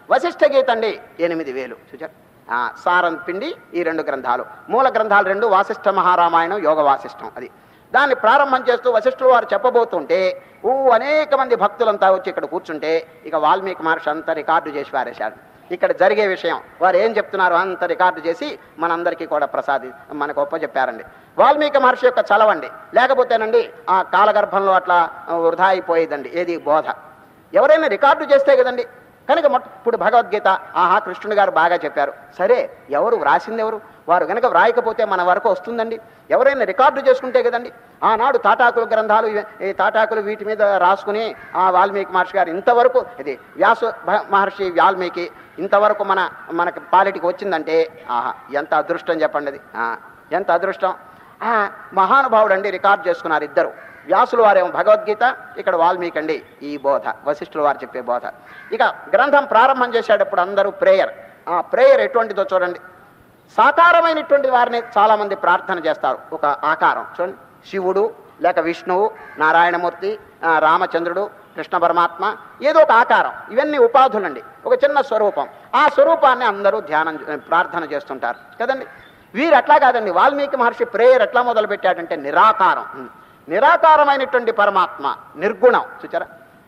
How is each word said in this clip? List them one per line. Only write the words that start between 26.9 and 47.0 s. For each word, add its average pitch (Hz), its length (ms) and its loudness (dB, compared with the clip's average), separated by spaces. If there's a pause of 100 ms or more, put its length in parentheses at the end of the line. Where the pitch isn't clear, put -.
ఎవరైనా 294 340 4
రికార్డు 285 360 2
చేస్తే 277 320 4
కదండి 247 320 0 (420)
కనుక 311 160 2
మొట్ట-, 254 320 0
ఇప్పుడు 226 200 -4
భగవద్గీత, 208 500 0 (280)
ఆహా, 180 240 2
కృష్ణుడు 202 360 -6
గారు 196 160 2
బాగా 170 240 2
చెప్పారు. 147 380 -4 (260)
సరే, 214 380 0 (120)
ఎవరు 180 260 0
వ్రాసింది 180 460 0
ఎవరు? 220 200 -6 (280)
వారు 175 160 2
గనక 226 200 -2
వ్రాయకపోతే 220 600 2
మన 190 180 -2
వరకు 185 260 0
వస్తుందండి? 226 500 -6 (320)
ఎవరైనా 254 340 2
రికార్డు 269 440 2
చేసుకుంటే 254 340 2
కదండి. 240 280 -4 (320)
ఆనాడు 226 340 2
తాటాకుల 240 520 2
గ్రంథాలు 220 380 2
ఇవే-, 208 360 -6
ఈ 196 100 -6
తాటాకులు 220 480 0
వీటి 208 240 -8
మీద 214 160 -4
రాసుకుని, 202 720 0 (200)
ఆ, 185 140 2
వాల్మీకి 190 420 0
మహర్షి 185 260 -2
గారు 175 120 0
ఇంతవరకు, 240 560 2 (140)
ఇది 139 200 -8 (160)
వ్యాస 214 280 2
భ-, 220 460 -4
మహర్షి 196 420 -2
వాల్మీకి 175 600 0 (280)
ఇంతవరకు 208 440 0
మన, 190 260 -2 (220)
మనకి 170 280 -4
పాలిటికి 190 480 0